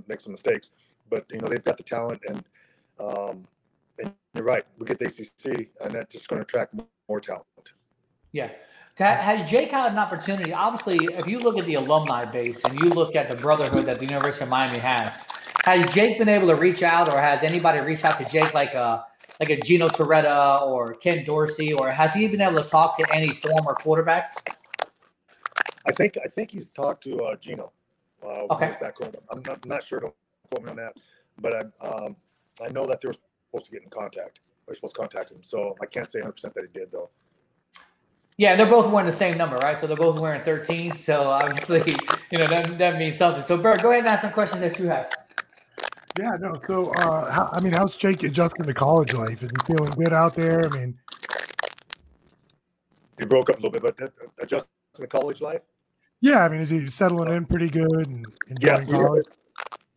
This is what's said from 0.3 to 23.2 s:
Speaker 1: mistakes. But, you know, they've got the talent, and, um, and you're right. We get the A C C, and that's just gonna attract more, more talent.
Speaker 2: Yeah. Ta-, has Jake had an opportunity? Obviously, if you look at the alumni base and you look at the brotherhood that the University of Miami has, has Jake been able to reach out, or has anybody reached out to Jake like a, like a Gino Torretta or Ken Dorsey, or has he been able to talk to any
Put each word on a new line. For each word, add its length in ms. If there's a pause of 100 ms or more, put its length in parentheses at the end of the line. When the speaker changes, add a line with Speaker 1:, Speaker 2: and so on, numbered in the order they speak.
Speaker 1:
mistakes. 380 (400)
But, 220
you 80
know, 80
they've 160
got 120
the 60
talent, 460
and, 160 (540)
um, 480 (520)
and 140 (220)
you're 100
right. 200 (140)
We 80
get 120
the 80
A 40
C 140 (120)
C, 320 (140)
and 120
that's 200
just 140
gonna 140
attract 320
more, 120 (220)
more 120
talent. 240 (880)
Speaker 2:
Yeah. 180 (460)
Ta-, 200
has 340
Jake 200
had 220
an 60
opportunity? 540
Obviously, 460 (160)
if 120
you 140
look 180
at 60
the 100
alumni 560
base 340
and 140
you 120
look 260
at 120
the 80
brotherhood 500
that 120
the 80
University 380
of 60
Miami 300
has, 460 (380)
has 280
Jake 260
been 100
able 200
to 60
reach 280
out, 300
or 80
has 220
anybody 380
reached 240
out 140
to 100
Jake 260
like 200
a, 300 (360)
like 100
a 100
Gino 280
Torretta 760
or 320
Ken 300
Dorsey, 480
or 180
has 240
he 140
been 120
able 220
to 60
talk 300
to 140
any 220